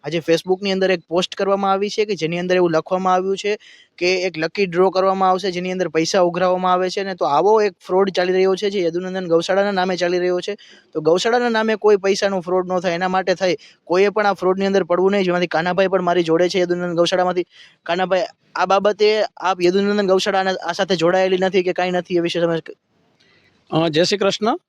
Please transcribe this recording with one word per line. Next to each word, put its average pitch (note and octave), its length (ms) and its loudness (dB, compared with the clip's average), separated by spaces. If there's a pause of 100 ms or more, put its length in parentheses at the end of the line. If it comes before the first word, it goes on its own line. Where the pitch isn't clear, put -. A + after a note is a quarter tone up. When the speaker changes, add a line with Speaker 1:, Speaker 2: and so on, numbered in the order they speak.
Speaker 1:
આજે D#3 140 -6
Facebook-ની F#3 540 0
અંદર F#3+ 180 0
એક F3+ 180 0
પોસ્ટ F3 260 -2
કરવામાં G3 380 0
આવી G3 160 -2
છે G#3+ 160 -2
કે G#3 100 -4
જેની D#3+ 240 -4
અંદર F3+ 180 0
એવું F3 140 2
લખવામાં F#3 440 0
આવ્યું F#3+ 220 0
છે G#3 220 -4 (400)
કે F3+ 240 0
એક E3+ 160 -6
લકી F3 280 -2
ડ્રો F3+ 240 2
કરવામાં F#3+ 400 2
આવશે F#3 200 0
જેની F3+ 220 -6
અંદર F#3 160 -4
પૈસા E3 320 0
ઉઘરાવવામાં F3+ 520 2
આવે F#3 180 0
છે G3 120 -6
ને. F#3+ 120 -8
તો F3+ 100 -4
આવો F3 360 4
એક G3+ 120 0 (140)
ફ્રોડ F#3 240 2
ચાલી F3+ 220 0
રહ્યો F#3+ 240 2
છે G3+ 140 -4
જે G3 120 -2
યદુનંદન F#3 440 -4
ગૌશાળાના F#3+ 440 2
નામે F#3 260 -2
ચાલી F3+ 220 -2
રહ્યો F3+ 220 0
છે. G#3 140 -10 (380)
તો D#3+ 80 -4
ગૌશાળાના A3+ 480 2
નામે A3 260 0
કોઈ G#3 220 4
પૈસાનો G3 440 -2
ફ્રોડ F#3 320 -2
ન F3+ 60 0
થાય F3 160 -2
એના F3+ 140 -4
માટે F#3 260 0
થઈ F3+ 220 0 (280)
કોઈએ G3 240 2
પણ G#3 180 0
આ G3 60 2
ફ્રોડની F#3 340 0
અંદર G3 180 2
પડવું F3+ 260 2
નહીં, G3+ 140 0
જેમાંથી F3 220 0
કાનાભાઈ F3+ 420 0
પણ F#3 140 0
મારી F3 200 2
જોડે E3+ 260 2
છે F#3 100 -2
યદુનંદન F3 360 -2
ગૌશાળામાંથી. F3+ 500 0 (420)
કાનાભાઈ, F3+ 360 0 (320)
આ F3+ 120 0
બાબતે G#3 560 2 (140)
આપ F3+ 260 -2
યદુનંદન G3+ 440 2
ગૌશાળાના F#3+ 440 0 (160)
આ F3 60 -4
સાથે F#3 240 -2
જોડાયેલી F#3 420 2
નથી F#3 240 0
કે F3+ 100 -2
કાંઈ F3+ 180 -2
નથી F3+ 240 -4
એ E3+ 60 2
વિશે E3+ 200 -2
તમે E3+ 180 0 (1120)
Speaker 2:
અ, E3 180 0
જય D#3 160 2
શ્રી G3 140 0
કૃષ્ણ. G#3 400 -2 (100)